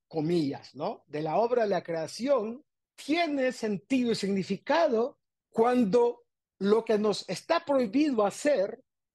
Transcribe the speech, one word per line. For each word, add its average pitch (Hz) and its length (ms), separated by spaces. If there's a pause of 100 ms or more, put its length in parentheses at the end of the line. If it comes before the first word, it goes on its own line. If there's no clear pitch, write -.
comillas, 156 680
¿no?, 165 320
de 147 160
la 165 160
obra 233 240
de 208 80
la 175 120
creación, 220 800 (300)
tiene 285 580
sentido 233 600
y - 20
significado 226 1040 (300)
cuando 240 760 (340)
lo 214 260
que 214 140
nos 208 300
está 320 360
prohibido 254 600
hacer - 600 (300)